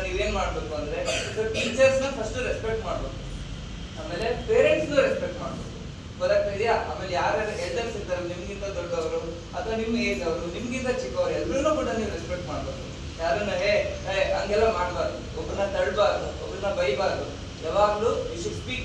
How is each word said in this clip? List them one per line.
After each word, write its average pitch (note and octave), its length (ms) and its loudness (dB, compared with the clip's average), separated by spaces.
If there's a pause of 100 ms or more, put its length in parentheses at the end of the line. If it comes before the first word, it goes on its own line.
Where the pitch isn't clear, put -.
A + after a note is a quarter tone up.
ನೀವೇನ್ G3+ 320 0
ಮಾಡ್ಬೇಕು D#3+ 400 -2
ಅಂದ್ರೆ, D3 200 -4 (360)
so G#3+ 60 0 (140)
ಟೀಚರ್ಸ್‌ನ C4 520 4 (100)
ಫಸ್ಟ್ G#3+ 220 -4 (100)
ರೆಸ್ಪೆಕ್ಟ್ A3 380 -2
ಮಾಡ್ಬೇಕು, - 320 -4 (800)
ಆಮೇಲೆ G3+ 260 -2 (200)
ಪೇರೆಂಟ್ಸ್‌ಗೂ D4 500 6 (100)
ರೆಸ್ಪೆಕ್ಟ್ F#3 360 -2
ಮಾಡ್ಬೇಕು. - 240 -6 (540)
ಗೊತ್ತಾಗ್ತಾ G3+ 340 4
ಇದೆಯಾ? A3+ 180 4 (160)
ಆಮೇಲೆ F#3 300 -4
ಯಾರ್ಯಾರು G#3 340 2 (120)
ಎಲ್ಡರ್ಸ್ A#3 320 -2
ಇರ್ತಾರೆ F3+ 340 -2
ನಿಮ್ಗಿಂತ G3 340 -6 (120)
ದೊಡ್ಡವರು E3 420 -2 (380)
ಅಥವಾ A3 240 -2
ನಿಮ್ A#3 120 0 (140)
ಏಜ್ G3 200 0
ಅವರು, E3+ 160 0 (120)
ನಿಮ್ಗಿಂತ B3 340 -4 (120)
ಚಿಕ್ಕವರು, - 380 0
ಎಲ್ರನ್ನೂ D4 400 2
ಕೂಡ A3+ 100 0 (100)
ನೀವು G#3 180 -2
ರೆಸ್ಪೆಕ್ಟ್ - 340 -6
ಮಾಡ್ಬೇಕು. - 320 -6 (380)
ಯಾರನ್ನ - 400 2
ಹೇ, - 120 4 (340)
ಹೇ G3 100 0 (200)
ಹಂಗೆಲ್ಲ G3+ 300 4 (100)
ಮಾಡ್ಬಾರ್ದು, E3+ 400 -2 (220)
ಒಬ್ರನ್ನ F#3 260 0 (100)
ತಳ್ಬಾರ್ದು, G3+ 520 2 (160)
ಒಬ್ರನ್ನ G3 260 -4 (100)
ಬೈಬಾರ್ದು. F3+ 460 2 (420)
ಯಾವಾಗ್ಲೂ G#3 440 4 (200)
you - 100 -6
should - 200 -4
speak B3+ 240 -4